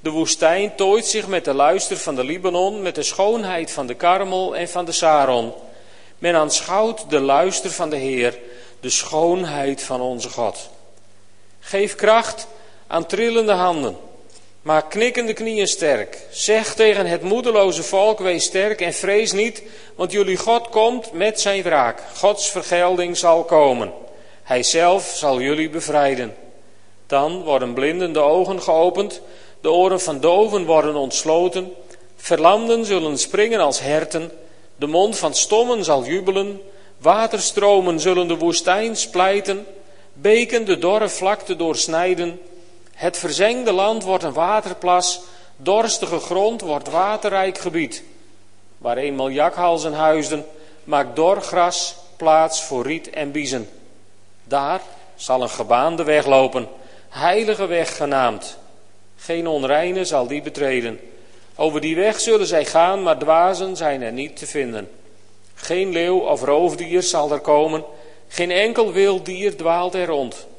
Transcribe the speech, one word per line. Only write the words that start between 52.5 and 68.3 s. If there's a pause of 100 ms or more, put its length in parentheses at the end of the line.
voor
riet
en
biezen. (760)
Daar (360)
zal
een
gebaande
weg
lopen, (400)
heilige
weg
genaamd. (580)
Geen
onreine
zal
die
betreden. (540)
Over
die
weg
zullen
zij
gaan,
maar
dwazen
zijn
er
niet
te
vinden. (640)
Geen
leeuw
of
roofdier
zal
er
komen, (440)
geen